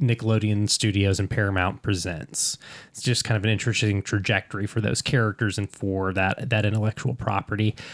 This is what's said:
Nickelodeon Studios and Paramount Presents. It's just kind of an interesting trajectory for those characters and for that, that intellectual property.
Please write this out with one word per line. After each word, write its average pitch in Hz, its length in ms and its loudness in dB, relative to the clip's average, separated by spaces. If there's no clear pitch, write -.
Nickelodeon 110 720 2
Studios 98 480 2
and 98 100 -2
Paramount 98 540 0
Presents. - 760 -4
It's - 120 -16
just 123 220 0
kind 113 120 0
of 98 60 0
an 110 80 2
interesting 104 500 2
trajectory 104 680 -2
for 113 120 -2
those 110 220 0
characters 110 560 2
and 101 100 -2
for 95 440 -2
that, 95 380 0
that 107 140 2
intellectual 107 500 0
property. 107 600 0